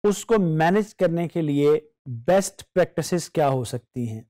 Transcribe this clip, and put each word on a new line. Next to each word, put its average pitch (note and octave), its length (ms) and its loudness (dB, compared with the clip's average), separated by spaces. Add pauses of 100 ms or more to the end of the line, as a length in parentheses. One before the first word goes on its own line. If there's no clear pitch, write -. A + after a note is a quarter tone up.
उसको G#3 360 0
मैनेज E3+ 540 2
करने E3+ 340 0
के E3+ 140 -4
लिए D3 340 2 (320)
बेस्ट E3+ 540 -2 (120)
प्रैक्टिसेस E3+ 560 -2
क्या D3+ 180 0
हो C3 180 0
सकती B2 400 -8
हैं। A2 240 -12